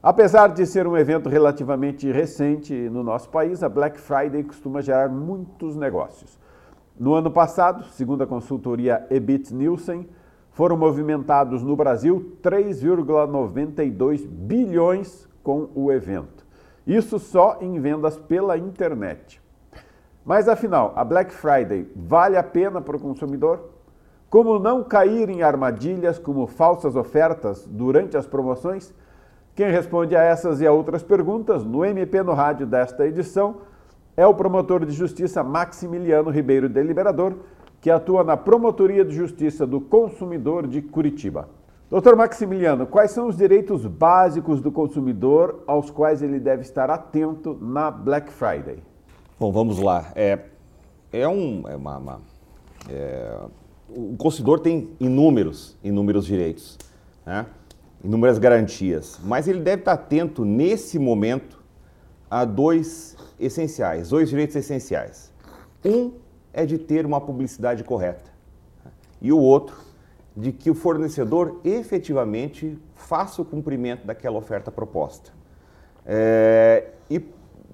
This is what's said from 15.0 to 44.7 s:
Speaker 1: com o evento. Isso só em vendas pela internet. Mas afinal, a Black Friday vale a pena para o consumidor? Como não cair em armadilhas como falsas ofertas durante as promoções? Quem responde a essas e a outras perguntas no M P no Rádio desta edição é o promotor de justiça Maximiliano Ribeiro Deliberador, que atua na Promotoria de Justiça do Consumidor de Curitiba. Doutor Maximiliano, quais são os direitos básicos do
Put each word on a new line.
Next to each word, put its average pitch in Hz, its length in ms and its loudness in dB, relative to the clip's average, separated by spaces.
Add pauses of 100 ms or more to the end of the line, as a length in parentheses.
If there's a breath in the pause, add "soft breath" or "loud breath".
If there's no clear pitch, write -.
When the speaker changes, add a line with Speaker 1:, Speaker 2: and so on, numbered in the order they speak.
Speaker 1:
com 143 340 -4
o 139 160 0
evento. 95 540 -6 (420 soft breath)
Isso 214 320 0
só - 400 4
em 180 220 -6
vendas 151 360 -2
pela 180 400 -2
internet. 156 840 -8 (840 soft breath)
Mas 196 220 4
afinal, 180 480 2
a 120 80 0
Black 180 300 0
Friday 113 600 0
vale 165 440 2
a 175 60 2
pena 185 360 -2
para 143 160 -8
o 143 40 -8
consumidor? 143 720 -4 (580 soft breath)
Como 220 280 6
não 226 240 0
cair 214 460 2
em 180 160 -2
armadilhas 147 760 0
como 139 300 -4
falsas 165 480 0
ofertas 131 720 -2
durante 135 460 0
as 139 100 -2
promoções? 135 680 -6 (600 soft breath)
Quem 202 160 0
responde 170 460 0
a 165 60 6
essas 165 400 2
e 160 40 4
a 156 60 6
outras 156 320 2
perguntas 202 600 0
no 127 180 -2
M 190 220 -2
P 190 180 0
no 180 80 -2
Rádio 143 340 0
desta 127 400 0
edição 185 520 -2 (580 loud breath)
é 175 100 6
o 208 80 10
promotor 185 520 0
de 147 80 -6
justiça 175 500 -4
Maximiliano 170 840 -2
Ribeiro 135 400 2
Deliberador, 165 640 0 (480 loud breath)
que 160 100 2
atua 175 320 2
na 160 140 2
Promotoria 202 680 4
de 151 100 -2
Justiça 151 540 -4
do 135 140 -4
Consumidor 170 840 0
de 131 140 -4
Curitiba. 143 680 -4 (400 soft breath)
Doutor 196 260 8
Maximiliano, 185 720 2
quais 208 240 4
são 240 160 -4
os 202 80 -4
direitos 190 500 4
básicos 160 760 2
do 147 100 -2